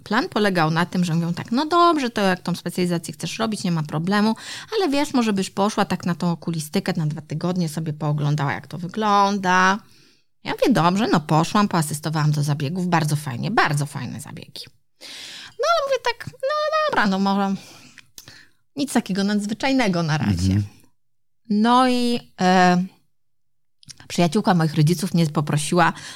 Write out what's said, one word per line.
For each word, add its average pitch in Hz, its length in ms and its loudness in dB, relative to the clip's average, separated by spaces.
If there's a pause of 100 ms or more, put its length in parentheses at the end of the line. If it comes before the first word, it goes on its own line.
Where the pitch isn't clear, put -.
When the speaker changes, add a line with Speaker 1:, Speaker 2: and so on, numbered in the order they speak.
Speaker 1:
Plan 277 260 -2
polegał 180 420 2
na 165 140 0
tym, 180 200 -2
że 165 100 -2
mówią 170 180 0
tak: - 180 -8
"No 262 140 0
dobrze, 330 440 4
to - 120 -2
jak 185 200 2
tą 175 140 -2
specjalizację 175 580 -4
chcesz - 260 -10
robić, 220 240 -4
nie 180 80 -2
ma 165 120 -2
problemu, 202 520 0 (420)
ale 381 120 2
wiesz, 285 240 -2
może 226 200 2
byś 190 160 -2
poszła 202 360 0
tak - 200 -4
na 170 100 -2
tą 175 160 -2
okulistykę 170 640 -4
na 156 100 0
dwa 151 140 -6
tygodnie, 175 480 -4
sobie 160 240 -6
pooglądała, 147 600 -2
jak - 140 -10
to - 100 -14
wygląda". 196 1000 2 (640)
Ja - 80 -6
mówię: 403 220 2
"Dobrze", 185 380 2
no 247 80 4
poszłam, 165 480 2
poasystowałam 156 640 -2
do 151 120 0
zabiegów, 175 440 -2
bardzo 160 280 2
fajnie, 131 360 -4
bardzo 147 340 2
fajne 120 360 -10
zabiegi. - 440 -16 (840)
No - 220 -6
ale 622 160 2
mówię 523 160 0
tak: 480 300 -6
"No 605 560 -2
dobra, 208 180 2
no 190 120 0
może 196 360 0 (1200)
nic 277 180 -6
takiego 196 300 -2
nadzwyczajnego 208 800 0
na 156 140 0
razie". 95 360 0
Speaker 2:
Mhm. 104 100 2 (840)
Speaker 1:
No 240 400 4
i, 240 300 0 (220)
e, 180 420 6 (1200)
przyjaciółka 185 460 2
moich 160 220 2
rodziców 170 380 2
mnie 170 140 4
poprosiła, 156 640 0 (220)